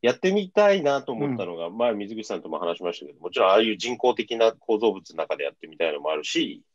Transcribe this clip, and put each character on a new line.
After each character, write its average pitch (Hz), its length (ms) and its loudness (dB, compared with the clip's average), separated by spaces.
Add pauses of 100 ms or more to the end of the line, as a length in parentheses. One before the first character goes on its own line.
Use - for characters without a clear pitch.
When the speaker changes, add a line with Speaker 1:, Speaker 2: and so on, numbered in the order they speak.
Speaker 1:
や 120 100 4
っ - 40 0
て 190 160 0
み 196 180 0
た 208 220 6
い 196 100 2
な 139 180 2
と 131 120 -8
思 131 220 -2
っ 117 40 -6
た 95 80 -4
の 87 100 -8
が、 85 120 -6
Speaker 2:
う - 20 -8
ん。 104 80 -12
Speaker 1:
前 120 160 2
水 104 200 -8
口 110 100 -10
さ 101 120 -6
ん 85 60 -8
と - 80 -14
も 78 80 -4
話 85 200 -2
し 90 40 -14
ま 87 100 -2
し - 80 -10
た 73 60 -16
け 73 80 -18
ど、 - 60 -20
も 87 100 -10
ち - 80 -4
ろ 107 80 6
ん - 40 6
あ 98 40 6
あ 107 80 8
い 110 80 2
う 101 80 -4
人 120 180 -4
工 123 180 2
的 113 220 -6
な 113 160 4
構 113 260 -2
造 110 140 2
物 92 180 -10
の 82 60 -14
中 78 200 -4
で 71 80 -6
や 71 60 -2
っ - 40 -20
て - 120 -20
み 78 120 -20
た 82 100 2
い 76 60 -2
の 71 60 -8
も 76 100 -4
あ 78 60 -2
る 76 80 -6
し 139 380 -4 (120)